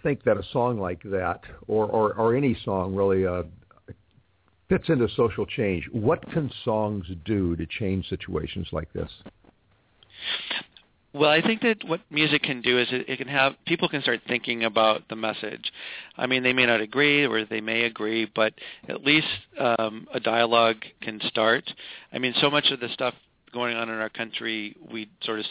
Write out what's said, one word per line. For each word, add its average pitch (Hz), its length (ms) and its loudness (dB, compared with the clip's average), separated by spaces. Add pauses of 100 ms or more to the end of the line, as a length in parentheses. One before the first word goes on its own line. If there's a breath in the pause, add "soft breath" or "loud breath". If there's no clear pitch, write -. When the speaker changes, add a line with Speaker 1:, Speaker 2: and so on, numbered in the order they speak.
Speaker 1:
think 143 220 -2
that 107 120 4
a 98 60 -4 (100)
song 123 260 2
like 90 260 -4
that, 90 360 -2 (260)
or, 107 200 2
or, 104 280 2
or 113 220 4
any 135 280 2
song 95 300 0
really, 95 320 4
uh, 90 180 -2 (1200)
fits - 200 0
into 123 280 4
social 110 300 0
change? 95 460 -2
What 123 280 0 (100)
can 156 200 -2 (140)
songs 107 420 -2 (180)
do 95 320 2
to 82 100 -4
change 95 420 -2
situations 87 640 -6
like 80 200 -6
this? 85 180 -8 (2000 loud breath)
Speaker 2:
Well, 147 180 4
I 160 120 6
think 220 200 0
that 226 220 2
what 165 160 -4 (100)
music 151 320 2
can 127 180 -2
do 123 180 2
is 120 140 2
it, 127 160 -4
it 131 80 -6
can 117 100 -8
have, 139 280 0 (120)
people 170 220 0
can 143 120 -4
start 123 280 0
thinking 120 360 -4
about 110 440 2
the 110 80 -8
message. 110 560 -6 (440 loud breath)
I 127 100 -2
mean, 127 180 2
they 127 80 4
may 127 140 4
not 117 140 4
agree 143 460 2
or 110 180 0
they 110 160 -6
may 113 220 -2
agree, 110 500 -2
but 110 220 2 (340 loud breath)
at - 140 -8
least, 147 240 4 (320)
um, 113 560 0
a 127 60 -4
dialogue 113 560 4 (260)
can 107 240 -8
start. 113 420 2 (440 loud breath)
I 127 60 -8
mean, 127 220 -2
so 147 80 6
much 143 220 2
of 135 80 0
the 120 120 -6
stuff 123 240 -4 (380)
going 120 240 -4
on 113 120 -4
in 113 80 -6
our 110 120 -4
country, 110 680 -8 (160)
we 110 180 -10 (140)
sort 110 160 -4
of 104 100 -6